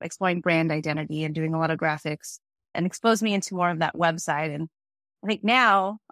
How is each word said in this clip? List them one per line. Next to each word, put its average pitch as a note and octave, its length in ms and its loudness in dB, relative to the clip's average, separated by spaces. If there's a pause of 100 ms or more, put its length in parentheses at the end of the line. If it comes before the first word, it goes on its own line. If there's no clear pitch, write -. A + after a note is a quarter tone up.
exploring F3 400 -2
brand D#3+ 300 2
identity D#3 520 -2
and D3+ 120 -4
doing D#3+ 180 -2
a D#3+ 60 -2
lot D#3+ 120 0
of D#3+ 80 -2
graphics D3+ 600 -4 (340)
and E3+ 120 -2
exposed A3 380 2
me G#3+ 100 0
into G3 220 -2
more F3 140 2
of E3 100 -4
that D#3 160 0
website. D#3+ 600 0
And D#3+ 140 -6 (540)
I G3 40 -6
think G#3 160 -2
now G#3+ 560 4 (120)